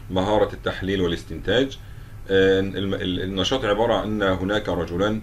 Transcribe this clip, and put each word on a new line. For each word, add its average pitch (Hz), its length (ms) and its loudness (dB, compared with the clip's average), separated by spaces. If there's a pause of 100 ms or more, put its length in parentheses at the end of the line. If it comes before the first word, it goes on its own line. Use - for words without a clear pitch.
مهارة 98 420 2
التحليل 95 480 -2
والاستنتاج. 90 760 0 (520)
آه، 95 300 6
الم-، 98 340 -2
ال-، 92 280 -2
النشاط 98 420 0
عبارة 107 300 2
عن 104 280 0
أن - 0 -
هناك 95 460 0
رجلان 87 540 0